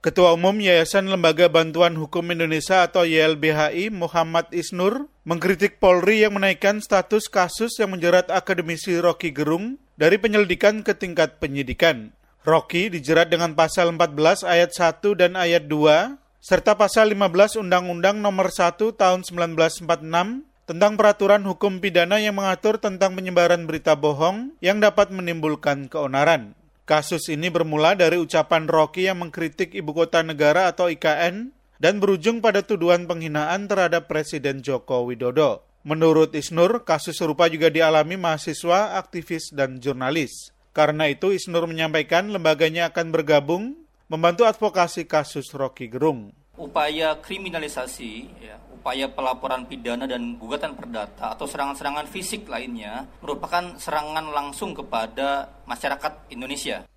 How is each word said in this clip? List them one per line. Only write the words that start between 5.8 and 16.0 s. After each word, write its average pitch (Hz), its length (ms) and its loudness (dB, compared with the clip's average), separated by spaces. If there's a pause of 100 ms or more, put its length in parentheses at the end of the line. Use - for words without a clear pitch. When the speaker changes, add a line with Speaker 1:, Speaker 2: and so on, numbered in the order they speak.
Speaker 1:
yang 202 80 -2
menaikkan 196 480 0
status 208 480 0
kasus 208 480 -2
yang 190 160 -2
menjerat 180 320 2
akademisi 175 720 -2
Rocky 165 320 0
Gerung 170 480 -2 (160)
dari 170 240 4
penyelidikan 208 640 2
ke 214 80 -2
tingkat 175 480 -2
penyidikan. 139 720 -2 (320)
Rocky 170 480 0
dijerat 165 400 2
dengan 170 240 0
Pasal 165 400 2
empat 160 160 0
belas 156 320 2
Ayat 175 320 2
satu 185 400 0
dan 180 240 2
Ayat 170 320 0
dua, 156 480 4 (240)